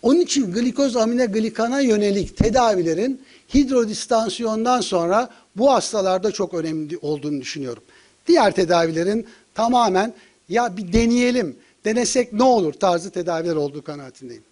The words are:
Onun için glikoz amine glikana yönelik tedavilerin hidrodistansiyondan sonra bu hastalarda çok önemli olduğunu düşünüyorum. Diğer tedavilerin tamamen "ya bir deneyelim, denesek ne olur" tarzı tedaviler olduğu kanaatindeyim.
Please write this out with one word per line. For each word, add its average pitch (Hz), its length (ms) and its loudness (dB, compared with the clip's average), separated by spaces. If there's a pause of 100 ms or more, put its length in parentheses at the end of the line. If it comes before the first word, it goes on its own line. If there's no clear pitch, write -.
Onun 285 180 4
için 262 340 0
glikoz 247 420 0
amine 240 300 2
glikana 226 560 -2
yönelik 208 560 0
tedavilerin 220 840 0 (320)
hidrodistansiyondan 233 1300 0
sonra 190 480 0 (260)
bu 254 160 4
hastalarda 190 600 0
çok 185 220 -4
önemli 160 440 -6
olduğunu 147 440 -6
düşünüyorum. 127 420 -10 (440)
Diğer 277 280 4
tedavilerin 170 720 0 (260)
tamamen 226 600 2 (360)
"ya 214 280 -2
bir 180 160 -8
deneyelim, 233 600 2 (300)
denesek 233 480 -2
ne 214 100 2
olur" 214 300 4
tarzı 180 380 0
tedaviler 170 440 -4
olduğu 143 280 -4
kanaatindeyim. 127 680 -16